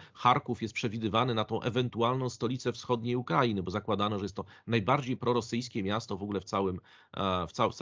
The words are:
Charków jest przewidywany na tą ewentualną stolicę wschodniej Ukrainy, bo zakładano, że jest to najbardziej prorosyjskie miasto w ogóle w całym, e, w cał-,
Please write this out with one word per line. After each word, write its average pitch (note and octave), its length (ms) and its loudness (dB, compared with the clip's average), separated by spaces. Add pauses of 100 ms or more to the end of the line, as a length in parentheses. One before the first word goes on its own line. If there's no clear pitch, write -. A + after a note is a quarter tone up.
(140)
Charków - 480 2
jest A2 120 -4
przewidywany A2+ 600 0
na A2 120 0
tą A2 160 -4
ewentualną B2 680 0
stolicę B2 420 -2
wschodniej A#2+ 440 -2
Ukrainy, B2 480 2
bo F2 80 -6
zakładano, G#2 480 0
że G2 60 -2
jest G2 100 -8
to G2 100 -6 (220)
najbardziej A#2+ 500 2
prorosyjskie A#2+ 640 -2
miasto G#2 340 -2
w F#2 60 -8
ogóle G2+ 160 -2
w - 40 -4
całym, F#2+ 360 0 (380)
e, F#2 300 0
w - 40 -14
cał-, A2 200 2 (100)